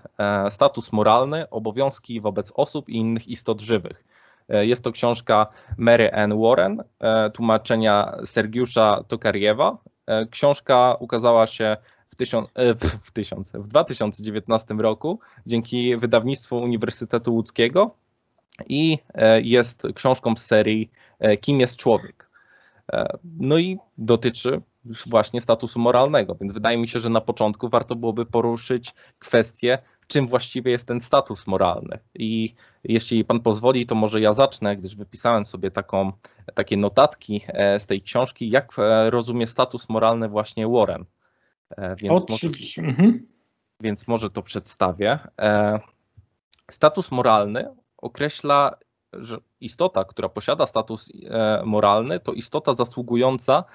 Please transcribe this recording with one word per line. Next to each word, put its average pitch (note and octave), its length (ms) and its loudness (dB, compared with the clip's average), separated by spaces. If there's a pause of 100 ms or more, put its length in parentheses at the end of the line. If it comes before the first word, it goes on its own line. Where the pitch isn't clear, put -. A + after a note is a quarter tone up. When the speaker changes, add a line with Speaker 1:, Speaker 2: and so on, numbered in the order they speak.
(180)
Speaker 1:
e, G2+ 340 0
Status A#2+ 400 -2
moralny, B2 580 2
obowiązki A2+ 720 -6
wobec G#2 340 -4
osób D3 340 -4
i A2+ 60 -8
innych A2+ 320 -2
istot A2 340 -6
żywych. G#2+ 420 -4 (460)
E, G#2 160 2
jest A#2+ 180 0
to B2 80 -4
książka A#2 560 2 (300)
Mary A#2 360 6
Ann G#2+ 280 0
Warren, C3+ 420 2 (160)
e, A2 300 2
tłumaczenia A2 960 0
Sergiusza A2+ 840 0
Tokariewa. A2 680 0 (300)
E, A2 180 0
książka B2 760 2
ukazała A#2 480 2
się G#2+ 300 -2 (320)
w - 60 -20
tysiąc, A#2 380 -4
e, B2 200 2
w, A#2 60 -6
w G2+ 320 -6
tysiąc, - 400 -10
w G#2 160 -12
dwa C#3 160 2
tysiące G#2+ 400 -6
dziewiętnastym G#2+ 580 -4
roku C3 380 -2 (260)
dzięki A#2+ 520 -2
wydawnictwu A#2+ 600 -2
Uniwersytetu A#2 760 -4
Łódzkiego A#2 600 0 (720)
i, D#3 300 0 (160)
e, A2+ 280 6
jest A#2+ 420 2 (120)
książką B2+ 400 0
z - 100 -10
serii, A2 460 0 (280)
e, G#2 180 4
Kim C#3+ 220 0
jest B2 160 0
człowiek? - 540 -2 (640)
E, - 240 -4 (220)
no C#3+ 180 2
i F#3 200 -2 (200)
dotyczy A#2+ 640 -2 (460)
właśnie A#2 340 0
statusu A#2+ 380 -2
moralnego, B2 560 2
więc G2 180 -8
wydaje A2+ 240 -2
mi A#2 100 -2
się, A#2 120 -6
że A#2 100 -4
na A2+ 120 2
początku A2+ 480 -4
warto A#2+ 260 -2
byłoby A#2 300 -4
poruszyć A#2 680 -4 (260)
kwestię, A#2+ 580 0 (300)
czym C#3 200 0
właściwie B2 440 -2
jest A#2+ 160 -4
ten A#2+ 140 -6
status C3 460 0
moralny. F#2+ 520 -2 (160)
I A2+ 400 -4 (280)
jeśli A2+ 420 0
pan A#2+ 140 0
pozwoli, A#2+ 460 2
to A#2+ 100 -4
może G#2+ 260 0
ja G#2+ 120 4
zacznę, G#2+ 440 0
gdyż F#2+ 180 -14
wypisałem G#2 500 -2
sobie F#2+ 260 -8
taką, G2 400 -4 (420)
takie G2+ 240 -2
notatki, G#2 720 2
e, G2+ 320 0
z G2+ 60 -14
tej G2 160 -4
książki, B2 480 -4
jak, B2+ 280 0
e, A2 320 4
rozumie A#2+ 380 -2
status B2+ 420 -4
moralny A2+ 400 0
właśnie G#2+ 380 -4
Warren. G2+ 380 0 (640)
E, F#2+ 260 -10
więc D#3 340 0
może - 60 -4
Speaker 2:
Oczywiście. D#3+ 460 -8
Mhm. E3 460 2 (540)
Speaker 1:
więc G#2+ 260 -6
może A2 220 -2
to F#2+ 120 -8
przedstawię. G2+ 800 -4 (200)
E, G#2 400 2 (920)
status D3+ 400 0
moralny A2 560 2 (300)
określa, C#3+ 800 -2 (380)
że A2+ 240 -14 (240)
istota, A#2+ 440 -2
która - 240 -8
posiada C#3 360 -2
status, - 460 -6 (180)
e, A2 360 0
moralny, G#2+ 540 2
to - 140 -8
istota - 400 -4
zasługująca B2 880 0 (120)